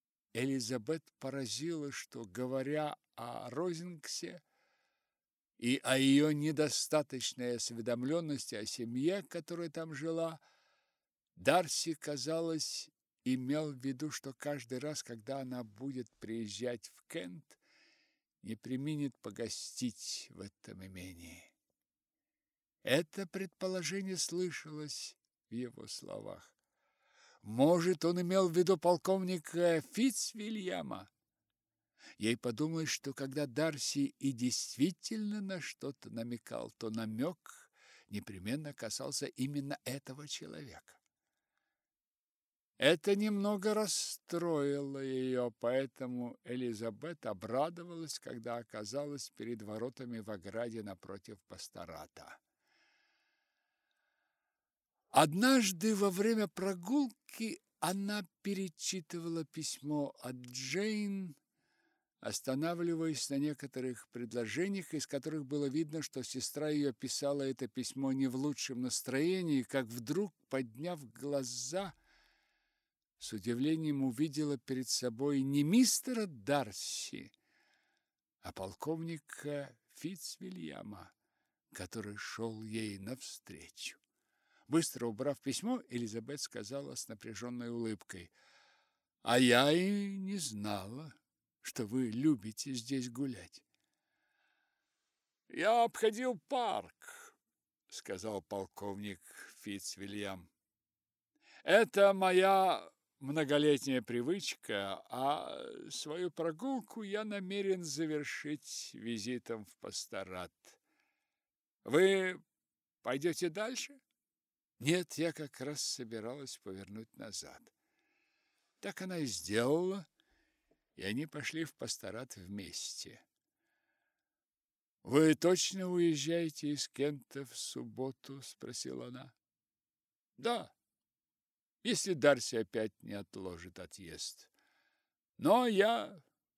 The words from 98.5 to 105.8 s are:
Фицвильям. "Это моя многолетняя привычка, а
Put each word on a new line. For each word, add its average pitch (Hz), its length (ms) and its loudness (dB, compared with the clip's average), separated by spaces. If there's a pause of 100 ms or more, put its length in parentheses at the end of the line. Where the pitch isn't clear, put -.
Фицвильям. 98 880 -8 (1160)
"Это 196 500 8
моя 185 760 6 (300)
многолетняя 143 800 4
привычка, 120 1080 -2
а 135 460 0 (340)